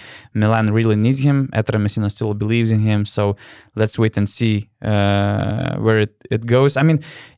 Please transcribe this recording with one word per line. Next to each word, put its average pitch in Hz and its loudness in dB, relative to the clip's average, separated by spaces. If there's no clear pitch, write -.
Milan 107 2
really 113 2
needs 120 2
him. 135 2
Ettore 110 -2
Messina 104 0
still 107 -4
believes 110 0
in 110 2
him, 107 2
so 101 -2
let's 107 0
wait 110 0
and 101 0
see, 107 -2
uh, 101 0
where 110 0
it, 104 -2
it 110 -4
goes. 135 4
I 135 0
mean, 151 2